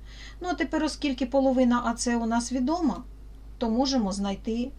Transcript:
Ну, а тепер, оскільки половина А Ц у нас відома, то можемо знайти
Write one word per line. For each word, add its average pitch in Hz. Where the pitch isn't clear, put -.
Ну, 349
а 359
тепер, 311
оскільки 277
половина 254
А 233
Ц 240
у 226
нас 240
відома, 269
то 233
можемо 240
знайти 202